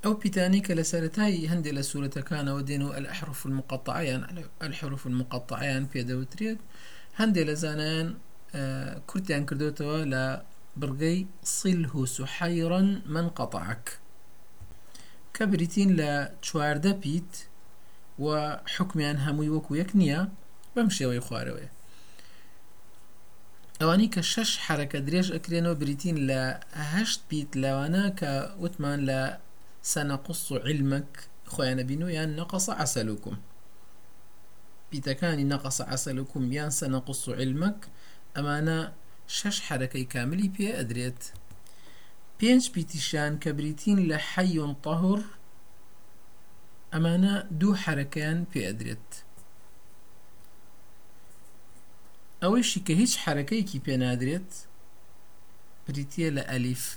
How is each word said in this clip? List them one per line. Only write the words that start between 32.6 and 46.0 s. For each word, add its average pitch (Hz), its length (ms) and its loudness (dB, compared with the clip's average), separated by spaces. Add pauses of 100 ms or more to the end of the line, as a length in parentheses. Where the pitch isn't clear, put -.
عەسەلوکم. 110 560 0 (1500)
پیتەکانی 143 600 2
نەقەص 139 260 0 (120)
عەسەلوکم 131 600 -2
یان 151 180 0
سەنەقص 131 580 0
علمك، 139 520 2 (560)
ئەمانە 151 420 2 (580)
شەش 202 200 0 (100)
حەرەکەی 131 460 -2
کاملی 156 420 2
پێ 202 140 0 (100)
ئەدرێت. 123 440 -2 (1160)
پێنج 247 260 8 (100)
پیتیشان 151 580 0 (100)
کە 160 160 2
بریتین 151 400 4 (120)
لە 151 80 2 (120)
حەیون 160 420 4 (120)
طەهور، 185 360 4 (1700)